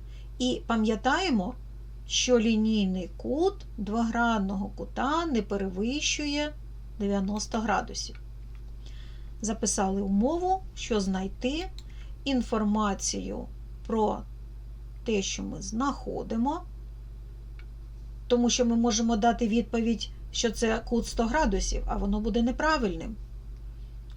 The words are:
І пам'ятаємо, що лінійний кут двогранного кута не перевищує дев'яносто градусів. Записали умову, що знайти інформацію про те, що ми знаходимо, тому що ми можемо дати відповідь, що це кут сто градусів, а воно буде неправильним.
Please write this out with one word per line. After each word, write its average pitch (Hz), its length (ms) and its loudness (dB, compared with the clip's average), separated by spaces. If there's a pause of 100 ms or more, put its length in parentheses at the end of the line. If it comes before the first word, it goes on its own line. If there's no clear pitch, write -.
(400)
І 247 280 2
пам'ятаємо, 233 880 2 (540)
що 247 320 4
лінійний 214 800 4
кут 320 380 2 (220)
двогранного 220 1000 2
кута 302 500 0
не 254 160 2
перевищує 247 1120 0 (460)
дев'яносто 202 600 0
градусів. - 600 -2 (1200)
Записали 202 600 0
умову, 311 600 2 (120)
що 214 260 0
знайти 196 680 -2 (540)
інформацію 214 1200 2 (420)
про 214 320 2 (840)
те, 214 180 2
що - 220 -2
ми - 180 -6
знаходимо, 240 1000 0 (1700)
тому 240 220 6
що 247 160 4
ми 233 100 4
можемо 233 420 4
дати 233 300 4
відповідь, 226 640 2 (220)
що 233 200 2
це 226 280 2
кут 233 280 0
сто - 180 0
градусів, 233 600 2
а 208 100 0
воно 202 220 2
буде 220 220 2
неправильним. 233 720 2 (1000)